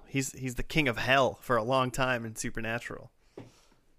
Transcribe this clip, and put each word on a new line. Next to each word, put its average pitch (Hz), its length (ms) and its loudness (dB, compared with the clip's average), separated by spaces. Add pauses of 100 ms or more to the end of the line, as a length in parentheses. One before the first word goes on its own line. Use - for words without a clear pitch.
he's, 135 240 -2
he's 127 240 -6
the 131 80 -2
king 156 240 2
of 117 100 2
hell 127 460 4
for 123 140 2
a 107 80 2
long 127 260 2
time 127 340 0
in 113 120 -10
Supernatural. 117 760 -6 (880)